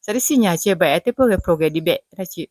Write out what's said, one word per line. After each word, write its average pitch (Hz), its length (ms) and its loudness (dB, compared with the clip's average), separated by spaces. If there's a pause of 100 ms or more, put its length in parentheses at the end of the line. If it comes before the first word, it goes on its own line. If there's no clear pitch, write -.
Sao 208 120 -8
đi 247 60 -2
xin 262 220 2
nhà 180 160 2
chị, 202 160 0
bởi 165 260 2
thế 240 180 -4
bữa 254 120 2
cái 190 160 0
pro 175 140 2
cái 156 100 2
đi 156 120 -4
bẹ, 160 180 0 (180)
là 190 120 -6
chị. - 220 -12